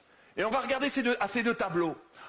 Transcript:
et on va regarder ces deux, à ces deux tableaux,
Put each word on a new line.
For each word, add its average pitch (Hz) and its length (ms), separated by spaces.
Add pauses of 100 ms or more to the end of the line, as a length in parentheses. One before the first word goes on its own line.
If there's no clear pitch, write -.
(360)
et 180 80
on - 60
va 262 100
regarder 262 280
ces 269 140
deux, 240 160
à 202 80
ces 233 160
deux 233 120
tableaux, 170 420 (320)